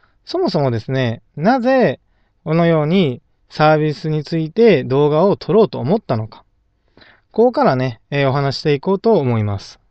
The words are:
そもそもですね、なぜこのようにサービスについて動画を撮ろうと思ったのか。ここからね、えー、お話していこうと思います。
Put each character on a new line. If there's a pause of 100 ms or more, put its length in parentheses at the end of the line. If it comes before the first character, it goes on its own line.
(240)
そ
も
そ
も
で
す
ね、 (140)
な
ぜ (440)
こ
の
よ
う
に (260)
サ
ー
ビ
ス
に
つ
い
て
動
画
を
撮
ろ
う
と
思
っ
た
の
か。 (840)
こ
こ
か
ら
ね、
え
ー、
お
話
し
て
い
こ
う
と
思
い
ま
す。 (120)